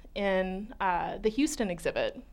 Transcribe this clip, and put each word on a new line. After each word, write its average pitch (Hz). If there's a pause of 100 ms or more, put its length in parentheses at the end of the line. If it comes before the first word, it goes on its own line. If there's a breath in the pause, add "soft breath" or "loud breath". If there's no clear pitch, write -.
(140)
in, 190
uh, 175
the 220
Houston 247
exhibit. 147 (120)